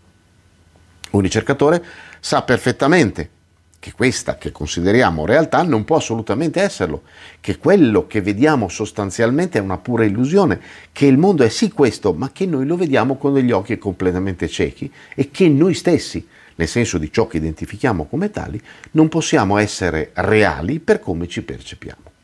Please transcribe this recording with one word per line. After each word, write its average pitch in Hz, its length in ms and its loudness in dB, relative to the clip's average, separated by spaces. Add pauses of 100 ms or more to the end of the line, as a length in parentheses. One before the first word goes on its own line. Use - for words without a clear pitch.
(1120)
Un 101 100 2
ricercatore 143 640 0 (360)
sa - 240 -2
perfettamente 127 840 0 (520)
che - 120 -18
questa - 440 -2
che 76 140 -10
consideriamo 87 760 0
realtà 151 380 2
non 117 220 0
può - 100 0
assolutamente 123 680 -2
esserlo, 76 400 -4 (380)
che - 180 -6
quello 139 480 4
che 107 160 -4
vediamo 107 480 2
sostanzialmente 113 880 -2
è 104 40 0
una 95 180 -4
pura 117 260 0
illusione, 131 560 0 (300)
che - 160 2
il 135 100 6
mondo 165 260 4
è 110 60 4
sì 202 220 -2
questo, 107 420 0
ma 104 180 -6
che - 140 -4
noi 139 220 -2
lo 170 100 -2
vediamo 135 400 0
con 139 160 0
degli 127 180 2
occhi 101 280 -2
completamente 92 680 -4
ciechi 87 440 -6 (240)
e - 160 -2
che 185 180 4
noi 156 240 4
stessi, - 540 -2 (280)
nel 82 120 -2
senso 110 320 -2
di 78 120 -6
ciò 110 140 0
che 85 120 -6
identifichiamo 80 680 -4
come 190 240 -4
tali, - 320 -10 (300)
non 156 180 4
possiamo 131 480 0
essere 85 560 -2
reali 98 680 0
per 208 200 0
come 85 280 -6
ci 113 140 -8
percepiamo. - 640 -16 (200)